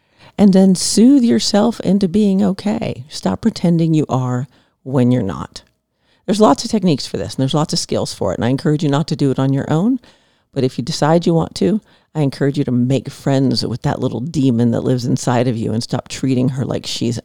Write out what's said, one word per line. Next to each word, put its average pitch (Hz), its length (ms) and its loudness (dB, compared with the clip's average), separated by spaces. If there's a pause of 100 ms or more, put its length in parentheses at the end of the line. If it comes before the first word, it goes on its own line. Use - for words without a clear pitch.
(380)
And 196 140 6
then 190 240 6
soothe 254 480 4
yourself 226 560 0
into 196 280 0
being 196 360 2
okay. 202 680 -4
Stop - 320 -4
pretending 170 520 0
you 151 160 2
are 127 380 -2 (360)
when 127 280 2
you're 123 120 2
not. 85 400 -8 (600)
There's 208 160 0
lots 269 240 4
of 233 60 -6
techniques 185 340 0
for - 120 -8
this, - 180 -8
and 135 60 -4
there's 139 120 -2
lots 156 180 0
of 175 80 -2
skills - 340 -4
for 98 180 -4
it, - 60 -4
and 104 80 -2
I 120 40 2
encourage 151 340 0
you 147 60 0
not 143 200 0
to 156 60 -2
do 139 160 0
it 127 80 -2
on 135 140 0
your - 180 -2
own. 214 280 2 (520)
But 131 120 -2
if 127 140 -2
you 123 60 -6
decide 165 420 0
you 170 80 2
want - 220 -2
to, 196 240 0 (340)
I 156 80 -2
encourage 139 360 -2
you 139 60 0
to 131 80 -2
make 123 380 0
friends 135 560 0
with - 180 -6
that - 160 -2
little 113 200 -4
demon 127 520 0
that 110 100 0
lives 123 240 -2
inside 127 420 0
of 117 100 -2
you 110 160 -4
and 117 100 -2
stop - 240 -6
treating 131 420 -2
her 131 160 -4
like 107 200 -6
she's 117 400 -4